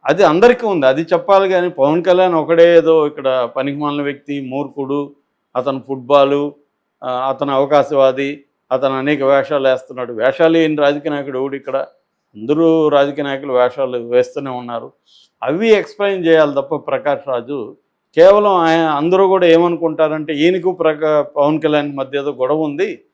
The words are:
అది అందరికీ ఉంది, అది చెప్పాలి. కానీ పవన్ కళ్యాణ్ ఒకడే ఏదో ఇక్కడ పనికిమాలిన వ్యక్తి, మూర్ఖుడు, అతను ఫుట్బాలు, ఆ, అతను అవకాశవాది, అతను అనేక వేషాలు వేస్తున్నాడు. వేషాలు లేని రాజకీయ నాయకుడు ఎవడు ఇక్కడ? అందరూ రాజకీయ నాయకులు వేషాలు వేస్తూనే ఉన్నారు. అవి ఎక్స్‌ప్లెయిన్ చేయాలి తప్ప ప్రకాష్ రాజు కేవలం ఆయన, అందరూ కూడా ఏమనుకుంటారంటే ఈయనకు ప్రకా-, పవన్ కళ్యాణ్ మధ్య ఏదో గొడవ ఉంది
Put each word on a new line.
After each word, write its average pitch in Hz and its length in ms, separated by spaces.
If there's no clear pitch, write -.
అది 156 180
అందరికీ 226 440
ఉంది, 170 200
అది 139 140
చెప్పాలి. 190 480
కానీ 180 200
పవన్ 156 340
కళ్యాణ్ 180 320
ఒకడే 165 320
ఏదో 160 160
ఇక్కడ 147 200
పనికిమాలిన 143 460
వ్యక్తి, 143 340
మూర్ఖుడు, 139 480
అతను 131 320
ఫుట్బాలు, 139 560
ఆ, 131 80
అతను 139 240
అవకాశవాది, 139 760
అతను 131 240
అనేక 135 280
వేషాలు 139 440
వేస్తున్నాడు. 127 460
వేషాలు 135 400
లేని 156 240
రాజకీయ 147 340
నాయకుడు 139 280
ఎవడు 135 160
ఇక్కడ? 135 220
అందరూ 147 320
రాజకీయ 143 340
నాయకులు 139 300
వేషాలు 127 460
వేస్తూనే 127 380
ఉన్నారు. 120 280
అవి 160 260
ఎక్స్‌ప్లెయిన్ 190 480
చేయాలి 156 280
తప్ప 139 200
ప్రకాష్ 135 380
రాజు 127 320
కేవలం 202 380
ఆయన, 165 200
అందరూ 180 280
కూడా 185 180
ఏమనుకుంటారంటే 160 800
ఈయనకు 170 380
ప్రకా-, 156 540
పవన్ 147 240
కళ్యాణ్ 147 380
మధ్య 139 220
ఏదో 143 100
గొడవ 139 380
ఉంది 170 200